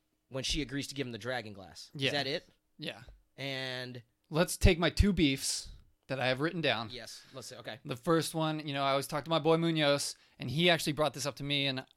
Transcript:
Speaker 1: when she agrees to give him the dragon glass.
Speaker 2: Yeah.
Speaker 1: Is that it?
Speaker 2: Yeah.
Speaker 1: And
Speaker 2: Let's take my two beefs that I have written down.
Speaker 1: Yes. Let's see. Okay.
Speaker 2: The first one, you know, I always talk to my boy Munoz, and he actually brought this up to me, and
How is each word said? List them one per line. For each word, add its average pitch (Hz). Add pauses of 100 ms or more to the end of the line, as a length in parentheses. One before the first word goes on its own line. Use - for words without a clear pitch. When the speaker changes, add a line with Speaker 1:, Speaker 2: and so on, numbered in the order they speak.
(300)
Speaker 1:
when 127
she 151
agrees 127
to 143
give 135
him 123
the 113
dragon 113
glass. 92
Speaker 2:
Yeah. 135
Speaker 1:
Is -
that 139
it? 147 (300)
Speaker 2:
Yeah. 120 (340)
Speaker 1:
And 127 (280)
Speaker 2:
Let's 170
take 185
my 165
two 196
beefs 147 (400)
that 131
I 127
have 131
written 170
down. 117
Speaker 1:
Yes. 113 (120)
Let's 123
see. 123
Okay. 117
Speaker 2:
The 147
first 165
one, 156
you 143
know, 139
I 139
always 135
talk 147
to 160
my 165
boy 160
Munoz, 156 (240)
and 135
he 165
actually 160
brought 147
this 135
up 135
to 143
me, 143
and 131 (120)